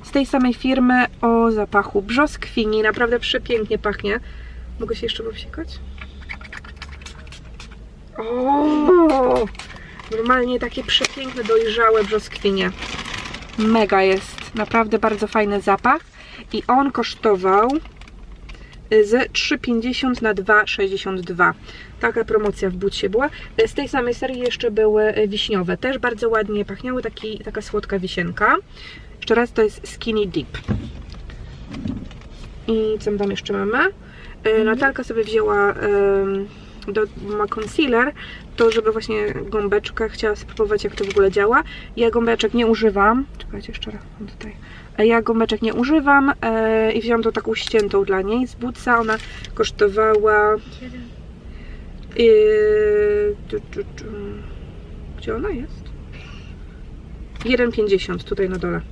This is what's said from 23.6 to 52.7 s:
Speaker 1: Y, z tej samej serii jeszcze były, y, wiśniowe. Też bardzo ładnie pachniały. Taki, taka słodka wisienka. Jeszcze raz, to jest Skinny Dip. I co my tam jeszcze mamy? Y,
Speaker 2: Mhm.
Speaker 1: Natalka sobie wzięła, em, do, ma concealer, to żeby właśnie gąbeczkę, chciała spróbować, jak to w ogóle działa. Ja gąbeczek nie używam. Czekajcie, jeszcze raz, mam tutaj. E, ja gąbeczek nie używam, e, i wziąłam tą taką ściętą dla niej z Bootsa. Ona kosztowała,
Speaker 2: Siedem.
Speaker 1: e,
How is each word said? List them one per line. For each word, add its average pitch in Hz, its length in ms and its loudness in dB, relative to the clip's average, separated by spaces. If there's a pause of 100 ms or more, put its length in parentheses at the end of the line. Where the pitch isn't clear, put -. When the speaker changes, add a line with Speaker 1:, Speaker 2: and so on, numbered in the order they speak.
Speaker 1:
Y, - 40 0
z - 60 -10
tej 370 140 -4
samej 240 260 0
serii 262 260 -6
jeszcze 240 300 -2
były, 214 480 4
y, 214 100 2
wiśniowe. 190 480 -2
Też 262 220 -2
bardzo 240 300 0
ładnie 214 360 0
pachniały. 247 380 -6
Taki, 220 360 -8
taka 214 240 -8
słodka - 360 -4
wisienka. 185 580 0 (600)
Jeszcze - 180 0
raz, 233 180 2
to 220 100 2
jest - 260 -2
Skinny 214 380 -2
Dip. 165 320 -6 (2000)
I 220 320 2
co 214 100 -2
my 208 80 -2
tam 202 120 0
jeszcze 196 220 -6
mamy? 202 260 0 (100)
Y, 403 40 -2 (520)
Speaker 2:
Mhm. 220 220 4
Speaker 1:
Natalka 262 380 0
sobie 226 200 -2
wzięła, 415 480 2
em, 202 760 2 (420)
do, 202 120 0 (380)
ma 415 80 0
concealer, 254 640 2 (440)
to 226 140 6
żeby 220 220 2
właśnie 214 420 -2 (160)
gąbeczkę, 208 580 0
chciała 214 280 -2
spróbować, 208 480 -2
jak 208 100 -4
to 208 100 -4
w 196 60 -4
ogóle 196 200 6
działa. 220 320 4 (340)
Ja 233 140 4
gąbeczek 233 440 2
nie 233 120 4
używam. 220 580 4 (140)
Czekajcie, - 340 -12
jeszcze - 180 -10
raz, 208 120 -12 (180)
mam 202 80 -12
tutaj. - 280 -14 (420)
E, 214 80 6
ja 233 160 6
gąbeczek 226 400 2
nie 220 120 0
używam, 277 580 4 (100)
e, 220 500 2
i 226 80 2
wziąłam 226 220 2
tą 226 100 2
taką 220 220 -2
ściętą 202 500 2
dla 190 180 0
niej 240 240 0
z - 80 -14
Bootsa. 247 440 0
Ona 220 180 0 (380)
kosztowała, 214 1000 4 (240)
Speaker 2:
Siedem. 247 200 -14 (1160)
Speaker 1:
e, 214 1300 4